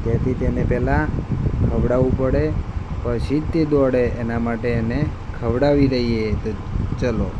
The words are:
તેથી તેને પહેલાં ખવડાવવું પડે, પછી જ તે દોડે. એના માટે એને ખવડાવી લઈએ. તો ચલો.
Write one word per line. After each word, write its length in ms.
તેથી 300
તેને 300
પહેલાં 440
ખવડાવવું 480
પડે, 360
પછી 360
જ 40
તે 120
દોડે. 420
એના 320
માટે 300
એને 360
ખવડાવી 460
લઈએ. 440
તો 220
ચલો. 400